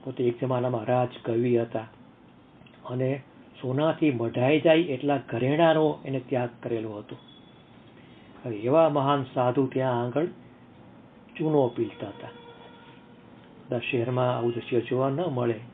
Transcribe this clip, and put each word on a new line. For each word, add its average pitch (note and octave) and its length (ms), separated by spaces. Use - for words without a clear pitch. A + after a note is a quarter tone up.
પોતે C3 200
એક A#2+ 180
જમાનામાં B2 440
રાજકવિ A#2+ 720
હતા A2+ 300
અને C3 380
સોનાથી D3+ 500
મઢાઈ B2 480
જાય D#3+ 180
એટલા C#3+ 420
ઘરેણાંનો D3+ 760
એને C3+ 140
ત્યાગ B2 300
કરેલો A2+ 300
હતો. G#2+ 220
હવે A#2 100
એવા C#3+ 340
મહાન C#3 440
સાધુ C3 340
ત્યાં B2+ 380
આગળ C#3 200
ચૂનો D3+ 300
પીલતા - 400
હતા. - 200
બધા B2 120
શહેરમાં B2 580
આવું A#2+ 140
દ્રશ્ય A#2 300
જોવા C3 280
ન C#3 120
મળે B2 380